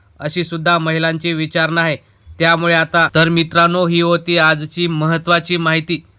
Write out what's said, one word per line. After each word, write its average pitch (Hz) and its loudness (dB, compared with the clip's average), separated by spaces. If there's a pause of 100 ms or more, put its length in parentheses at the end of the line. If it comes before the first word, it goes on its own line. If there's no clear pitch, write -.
(200)
अशी 156 -6
सुद्धा 170 0
महिलांची 160 -2
विचारणा 160 -2
आहे. 160 0 (420)
त्यामुळे 170 2
आता 165 2
तर 160 4
मित्रांनो, 170 2
ही 170 0
होती 170 0
आजची 156 0
महत्त्वाची 165 -2
माहिती. 165 -2 (140)